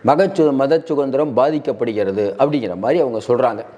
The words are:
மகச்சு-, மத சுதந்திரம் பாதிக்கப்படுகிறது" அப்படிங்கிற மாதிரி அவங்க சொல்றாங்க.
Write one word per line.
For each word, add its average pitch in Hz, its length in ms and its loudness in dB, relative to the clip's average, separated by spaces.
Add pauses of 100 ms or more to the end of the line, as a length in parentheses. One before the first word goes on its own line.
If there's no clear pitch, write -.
மகச்சு-, 156 460 4
மத 139 340 2
சுதந்திரம் 139 520 -2
பாதிக்கப்படுகிறது" 113 1000 0
அப்படிங்கிற 131 380 0
மாதிரி 117 240 0
அவங்க 123 280 -2
சொல்றாங்க. 120 380 0 (120)